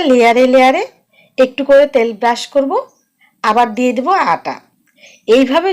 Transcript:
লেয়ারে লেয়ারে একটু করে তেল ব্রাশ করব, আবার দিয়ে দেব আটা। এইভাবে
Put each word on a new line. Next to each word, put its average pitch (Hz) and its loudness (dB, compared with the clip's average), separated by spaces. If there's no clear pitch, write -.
লেয়ারে 240 2
লেয়ারে 262 2
একটু 254 0
করে 277 4
তেল 233 0
ব্রাশ 233 -2
করব, 277 -2
আবার 233 0
দিয়ে 254 0
দেব 254 -6
আটা। 143 -8
এইভাবে 269 0